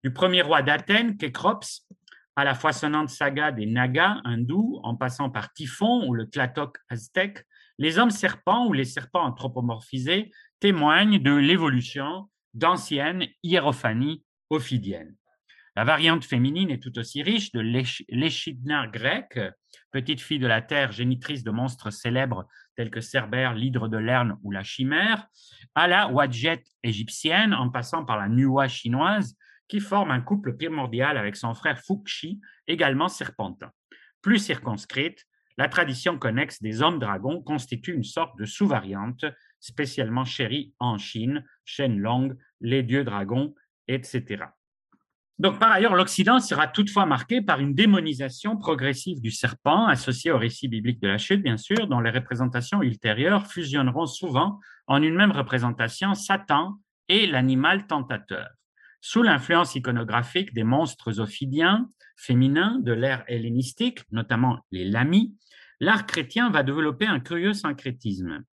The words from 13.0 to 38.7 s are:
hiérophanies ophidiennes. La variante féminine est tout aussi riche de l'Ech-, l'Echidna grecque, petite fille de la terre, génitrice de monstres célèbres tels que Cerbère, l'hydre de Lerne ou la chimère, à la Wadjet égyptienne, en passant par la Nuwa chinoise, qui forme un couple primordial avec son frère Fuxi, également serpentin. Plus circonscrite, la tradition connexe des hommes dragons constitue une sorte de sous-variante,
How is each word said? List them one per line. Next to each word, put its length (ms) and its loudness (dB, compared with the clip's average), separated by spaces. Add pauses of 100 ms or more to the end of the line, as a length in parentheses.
hiérophanies 800 0 (260)
ophidiennes. 680 -4 (600)
La 80 0
variante 400 4
féminine 480 0
est 100 -6
tout 160 -12
aussi 240 -8
riche 300 -2
de 80 -4
l'Ech-, 480 -2
l'Echidna 800 -4
grecque, 540 -4 (500)
petite 300 -4
fille 180 -4
de 80 2
la 140 4
terre, 320 -2
génitrice 500 -2
de 80 -4
monstres 380 -4
célèbres 580 -4 (300)
tels 120 -6
que 120 -8
Cerbère, 520 -2
l'hydre 360 -2
de 80 -2
Lerne 440 0
ou 100 -8
la 120 -6
chimère, 640 -2 (460)
à 160 4
la 180 4
Wadjet 560 0 (200)
égyptienne, 720 0
en 160 0
passant 360 -4
par 120 -2
la 120 -2
Nuwa 400 4
chinoise, 680 0 (320)
qui 140 -4
forme 300 0
un 100 0
couple 340 -2
primordial 640 -2
avec 180 -4
son 180 -4
frère 260 -4
Fuxi, 600 -8 (280)
également 420 0
serpentin. 600 -10 (500)
Plus 180 4
circonscrite, 840 -6 (320)
la 100 0
tradition 500 0
connexe 440 -2
des 200 -4
hommes 180 2
dragons 420 -4
constitue 520 -6
une 100 -4
sorte 340 -6
de 80 -6
sous-variante, 800 -2 (340)